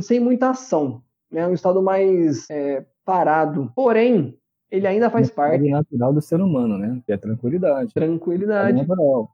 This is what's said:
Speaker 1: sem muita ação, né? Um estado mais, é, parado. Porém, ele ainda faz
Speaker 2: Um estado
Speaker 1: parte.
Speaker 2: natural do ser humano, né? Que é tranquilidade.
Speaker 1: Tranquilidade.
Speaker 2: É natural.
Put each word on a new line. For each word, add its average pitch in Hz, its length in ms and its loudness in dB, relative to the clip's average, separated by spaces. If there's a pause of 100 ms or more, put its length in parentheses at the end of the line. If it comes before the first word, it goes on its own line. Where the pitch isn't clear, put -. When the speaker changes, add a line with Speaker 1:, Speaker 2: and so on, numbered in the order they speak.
Speaker 1:
sem 233 160 2
muita 247 320 2
ação, 151 520 -4 (280)
né? 160 160 -2
Um 180 80 0
estado 185 280 0
mais, 190 680 2
é, 143 340 -4 (200)
parado. 156 720 0
Porém, 226 600 2 (360)
ele 196 140 0
ainda 220 240 2
faz 226 160 2
Speaker 2:
Um - 40 -4
estado 143 200 0
Speaker 1:
parte. 147 200 2
Speaker 2:
natural 139 420 0
do 151 80 0
ser 165 200 -2
humano, 123 380 0
né? 120 260 -6
Que 104 80 -4
é 101 40 -2
tranquilidade. 127 760 -4
Speaker 1:
Tranquilidade. 185 840 0
Speaker 2:
É 139 40 -2
natural. 147 520 0